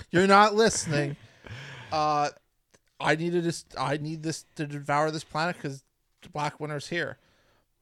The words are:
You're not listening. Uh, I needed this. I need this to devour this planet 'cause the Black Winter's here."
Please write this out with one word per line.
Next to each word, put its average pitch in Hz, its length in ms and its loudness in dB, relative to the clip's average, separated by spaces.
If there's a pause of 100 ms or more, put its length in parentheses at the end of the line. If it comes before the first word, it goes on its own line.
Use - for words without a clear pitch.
(100)
You're 185 160 6
not 202 280 8
listening. 151 640 0 (760)
Uh, 151 380 2 (680)
I 156 160 2
needed 170 280 -2
this. 165 220 -4 (120)
I 139 200 -2
need 151 260 -8
this 160 220 -8 (100)
to 156 100 -6
devour 147 460 -2
this 156 120 -8
planet 165 360 -4
'cause 139 240 -10 (380)
the 175 80 -20
Black 147 300 -6
Winter's 147 300 -8
here." 165 280 -4 (640)